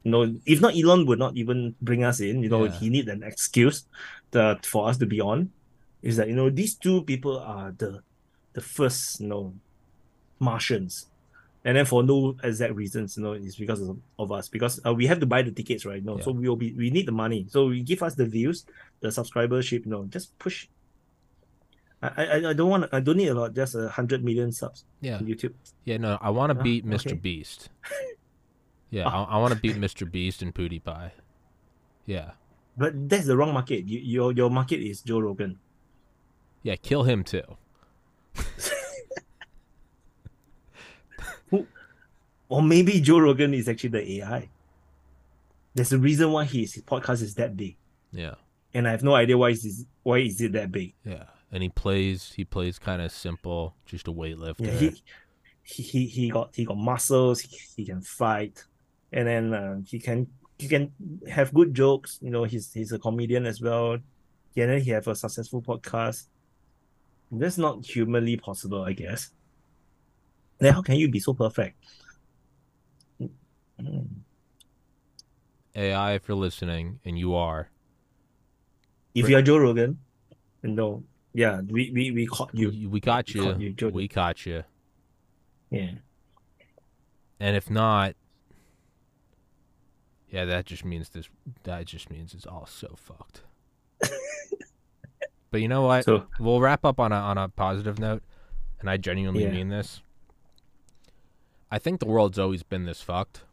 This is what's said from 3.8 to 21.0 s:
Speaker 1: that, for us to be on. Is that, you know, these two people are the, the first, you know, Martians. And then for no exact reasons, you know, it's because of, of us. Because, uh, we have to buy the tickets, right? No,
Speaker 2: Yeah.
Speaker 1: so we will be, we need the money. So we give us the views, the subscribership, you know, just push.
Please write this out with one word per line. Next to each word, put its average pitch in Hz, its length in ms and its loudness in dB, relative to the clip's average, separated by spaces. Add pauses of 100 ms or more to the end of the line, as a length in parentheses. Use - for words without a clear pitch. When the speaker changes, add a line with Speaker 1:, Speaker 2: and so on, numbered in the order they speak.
Speaker 1:
that, 110 340 4
for 107 220 0
us 127 100 0
to 123 80 2
be 104 140 0
on. 120 300 0 (520)
Is 113 160 0
that, 110 100 2
you 117 60 -2
know, 131 160 4
these 180 240 -2
two 180 300 2
people 135 340 -4
are 98 400 -10
the, 98 240 -6 (500)
the - 80 -10
first, - 600 -2
you 104 80 -6
know, 101 260 -6 (840)
Martians. 113 680 -2 (580)
And 123 120 4
then 143 80 6
for 123 180 4
no 135 400 4
exact 113 320 -2
reasons, 101 420 -6
you 107 60 -8
know, 104 120 -4
it's 98 200 -12
because 107 260 -4
of, 95 160 -6 (220)
of 101 140 -4
us. 101 160 -8
Because, 120 360 -4
uh, 117 80 2
we 120 140 2
have 170 140 4
to 147 60 2
buy 127 160 4
the 117 100 -2
tickets, 110 340 -6
right? 98 180 -8
No, 104 140 -6
Speaker 2:
Yeah. 101 60 -8
Speaker 1:
so 131 80 -2
we 123 160 -2
will 120 80 2
be, 117 160 -4
we 120 180 -2
need 170 160 0
the 117 60 -4
money. 110 360 -2
So 139 200 4
we 123 160 -2
give 170 180 -2
us 160 140 -2
the 127 100 2
views, 117 400 -2 (320)
the - 120 -6
subscribership, 120 760 -2
you 110 80 -8
know, 101 140 -6
just - 340 -12
push. - 260 -8 (1400)